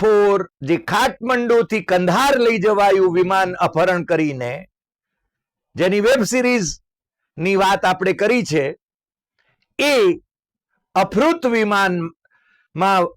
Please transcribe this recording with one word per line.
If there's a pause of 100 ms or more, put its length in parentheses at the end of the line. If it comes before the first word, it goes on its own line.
ફોર, (120)
જે
કાઠમંડુથી
કંધાર
લઈ
જવાયું
વિમાન
અપહરણ
કરીને, (1080)
જેની
વેબ
સિરીઝની
વાત
આપણે
કરી
છે, (1000)
એ (760)
અપહૃત
વિમાન (680)
માં (140)